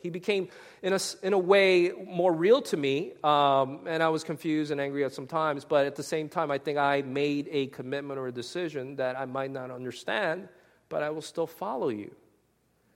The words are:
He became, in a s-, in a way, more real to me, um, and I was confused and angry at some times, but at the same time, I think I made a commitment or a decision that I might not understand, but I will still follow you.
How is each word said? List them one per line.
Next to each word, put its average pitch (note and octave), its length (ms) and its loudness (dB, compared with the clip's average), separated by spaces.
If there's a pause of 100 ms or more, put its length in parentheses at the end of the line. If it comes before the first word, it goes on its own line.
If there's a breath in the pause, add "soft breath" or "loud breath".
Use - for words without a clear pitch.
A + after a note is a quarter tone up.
He F3 80 -8
became, F3+ 380 -4 (340 loud breath)
in F#3+ 120 0
a - 20 2
s-, F#3+ 260 -4
in F#3+ 120 0
a G3+ 40 4
way, F#3 540 6 (160)
more F3+ 240 2
real F#3+ 300 6
to - 160 -2
me, C#3+ 340 0 (140)
um, C#3+ 600 4
and D#3+ 160 -2
I E3 60 4
was D#3+ 160 0
confused D3+ 480 -2
and C#3+ 80 -2
angry C#3 240 -2
at C3+ 80 -2
some C3+ 160 -12
times, D3+ 380 -2
but C#3+ 200 4
at C#3 120 -4
the D3 60 -6
same D#3 260 -4
time, D#3+ 200 -2
I C#3 80 0
think C#3+ 200 -4
I C#3+ 240 2
made C#3+ 500 -2
a C#3 160 -2
commitment C#3 500 -8
or C3 100 -6
a B2+ 40 -6
decision C#3 640 -8
that C3 240 -4
I C3+ 60 -6
might C3+ 260 -6
not C3 180 -10
understand, F3 800 -4 (400 soft breath)
but D#3 160 -4
I D3+ 60 -4
will D#3 120 -6
still D#3+ 260 -4
follow G#3 420 -6
you. G#2 260 -8 (800)